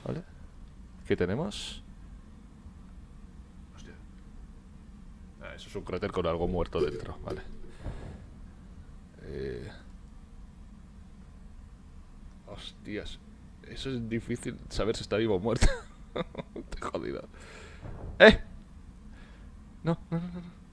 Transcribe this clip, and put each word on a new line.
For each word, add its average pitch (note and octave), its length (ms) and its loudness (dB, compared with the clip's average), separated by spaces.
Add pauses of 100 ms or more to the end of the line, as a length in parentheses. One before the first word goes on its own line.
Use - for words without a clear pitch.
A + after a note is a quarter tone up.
Vale. C3 180 -2 (840)
¿Qué G2+ 100 4
tenemos? B2 680 0 (1900)
Hostia. - 180 -12 (1500)
Ah, - 120 -8
eso - 140 -12
es - 80 -8
un F#2+ 60 -2
cráter F2+ 300 0
con F2+ 140 4
algo E2 200 4
muerto F2 340 2
dentro. - 440 0
Vale. - 160 -2 (1800)
Eh. C2+ 480 -6 (2750)
Hostias. - 720 -6 (480)
Eso A#2+ 240 -4
es A#2 180 0
difícil A#2 500 0 (100)
saber A2 280 4
si - 60 -4
está G2+ 140 2
vivo G#2+ 200 6
o - 20 4
muerto. A2 280 8 (460)
<laughs> - 0 -
Te - 680 -6
he - 40 -6
jodido. - 400 -2 (960)
¡Eh! G#3+ 200 12 (1400)
No, E3 160 4 (120)
no, E3+ 80 2
no, E3+ 80 -2
no, F3 140 -6
no. F3 200 -12 (120)